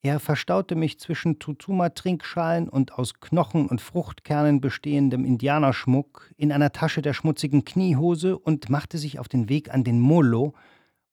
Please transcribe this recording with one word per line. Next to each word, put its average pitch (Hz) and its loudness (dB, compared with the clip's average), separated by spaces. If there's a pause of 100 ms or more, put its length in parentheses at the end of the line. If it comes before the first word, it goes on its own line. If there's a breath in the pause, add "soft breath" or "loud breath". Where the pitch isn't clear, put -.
Er 143 0
verstaute 180 -2
mich 160 -2
zwischen 160 -4
Tutuma-Trinkschalen 170 -4
und 135 0
aus - -6
Knochen 160 0
und 123 -4
Fruchtkernen 147 0
bestehendem 135 0
Indianerschmuck 135 0
in 147 2
einer 143 4
Tasche - -2
der 143 -2
schmutzigen 147 0
Kniehose 175 0
und - -2
machte 147 -2
sich 143 -10
auf 123 -12
den 117 0
Weg 147 -2
an 131 2
den 120 2
Molo, 139 4 (600 soft breath)